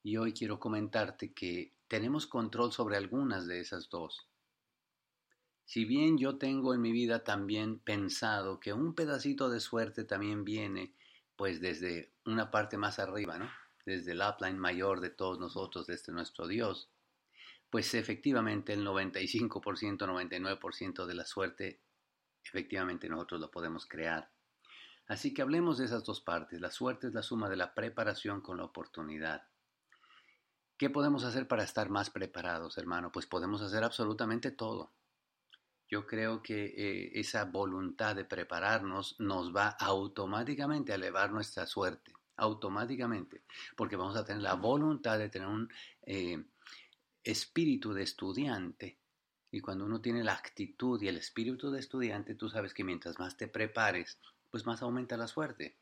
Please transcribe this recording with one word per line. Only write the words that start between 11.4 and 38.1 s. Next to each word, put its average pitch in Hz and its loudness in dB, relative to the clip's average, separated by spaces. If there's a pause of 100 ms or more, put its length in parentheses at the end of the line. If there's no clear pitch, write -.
desde 87 -2 (120)
una 110 2
parte 104 2
más 101 0
arriba, 95 -2
¿no? 110 -6 (360)
Desde 90 -2
el 87 0
upline 98 0
mayor 92 2
de 87 -2
todos 92 -2
nosotros, 90 -6
desde 82 -6
nuestro 85 -6
Dios, 104 -2 (800)
pues 110 2
efectivamente 110 2
el 101 0
noventa 95 0
y 92 0
cinco 110 0
por 95 -2
ciento, 101 0
noventa 90 -2
y 90 -2
nueve 95 -2
por 90 -6
ciento 92 -4
de 87 -4
la 82 -4
suerte, 92 -4 (640)
efectivamente 90 -2
nosotros 82 -4
lo 76 -8
podemos 85 -6
crear. 80 -2 (760)
Así 135 0
que 147 0
hablemos 156 4
de 131 2
esas 110 0
dos 101 -4
partes. 85 -2
La 90 -2
suerte 127 -2
es 110 -4
la - -2
suma 107 0
de 95 0
la 90 0
preparación 104 0
con 90 -8
la 87 -4
oportunidad. 78 -6 (1300)
¿Qué 139 4
podemos 143 4
hacer 131 0
para 110 4
estar 101 0
más 101 2
preparados, 87 -4
hermano? 87 -2
Pues - -6
podemos 95 0
hacer 104 0
absolutamente 117 0
todo. 110 -6 (960)
Yo 104 -2
creo 110 0
que, 104 -2
eh, 98 -2
esa 104 0
voluntad 95 0